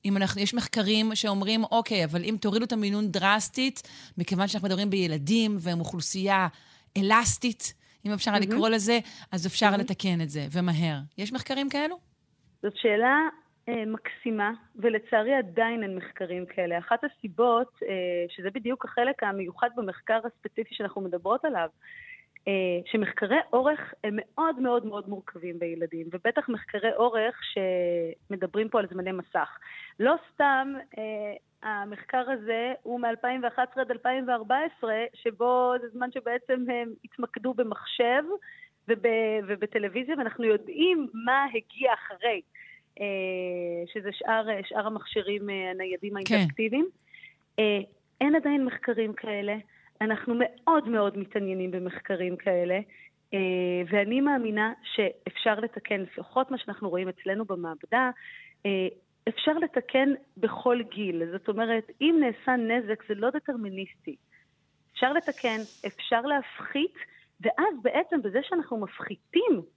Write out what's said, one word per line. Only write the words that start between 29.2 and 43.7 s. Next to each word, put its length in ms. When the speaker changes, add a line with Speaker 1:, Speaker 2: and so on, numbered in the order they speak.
Speaker 2:
לא 140
סתם, 380
אה, 340
המחקר 680
הזה 420
הוא 180
מאלפיים 420
ואחת 280
עשרה 120
עד 80
אלפיים 380
וארבע 300
עשרה, 460
שבו 640
זה 80
זמן 240
שבעצם 580
הם 220
התמקדו 500
במחשב 680
וב-, 180
ובטלוויזיה, 720
ואנחנו 260
יודעים 640
מה 200
הגיע 500
אחרי, 460
אה, 60